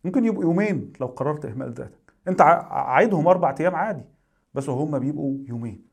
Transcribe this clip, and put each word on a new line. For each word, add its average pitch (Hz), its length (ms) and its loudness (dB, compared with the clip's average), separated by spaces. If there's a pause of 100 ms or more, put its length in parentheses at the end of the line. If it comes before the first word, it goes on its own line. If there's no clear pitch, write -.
ممكن 226 200 0
يبقوا 208 180 0
يومين 170 580 0
لو 127 60 -4
قررت 151 400 -4
إهمال 123 260 -8
ذاتك. - 400 -16 (160)
أنت 185 120 0
ع-، 165 320 6
عايدهم 160 560 2
أربع 170 320 2
أيام 175 140 0
عادي، 170 300 -4 (500)
بس 135 140 -6
هم 143 300 -2
بيبقوا 139 380 -4 (120)
يومين 117 440 -10